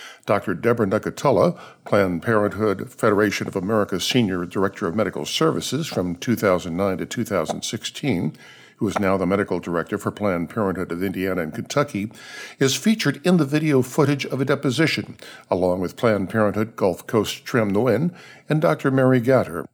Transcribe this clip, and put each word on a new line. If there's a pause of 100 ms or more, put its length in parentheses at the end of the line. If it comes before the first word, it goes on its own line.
(260)
Doctor
Deborah
Nucatullo, (260)
Planned
Parenthood
Federation
of
America's
Senior
Director
of
Medical
Services
from
two
thousand
nine
to
two
thousand
sixteen, (400)
who
is
now
the
medical
director
for
Planned
Parenthood
of
Indiana
and
Kentucky, (460)
is
featured
in
the
video
footage
of
a
deposition, (340)
along
with
Planned
Parenthood
Gulf
Coast
Tram
Nguyen (340)
and
Doctor
Mary
Gatter,